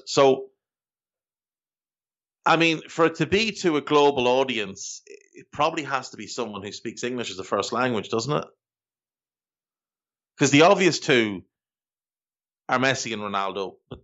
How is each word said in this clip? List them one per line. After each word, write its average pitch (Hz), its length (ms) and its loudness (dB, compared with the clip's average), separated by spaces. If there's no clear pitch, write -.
So, - 420 2
I 160 120 4
mean, 160 320 2
for 165 160 2
it 160 100 0
to 160 100 -2
be 208 360 -2
to 165 160 0
a 139 40 0
global 143 460 2
audience, 123 800 -2
it - 440 -20
probably 160 340 -2
has 131 260 -6
to - 80 -18
be 107 100 -14
someone 107 340 -8
who 101 120 -12
speaks - 320 -10
English 123 260 -6
as 90 80 -12
a 95 60 -12
first 101 260 -2
language, 117 380 -2
doesn't 117 260 -4
it? - 100 -4
'Cause 135 140 2
the 143 120 8
obvious 180 360 4
two 110 460 0
are 127 120 0
Messi 123 340 -2
and 104 80 -8
Ronaldo, 98 560 -6
but - 140 -20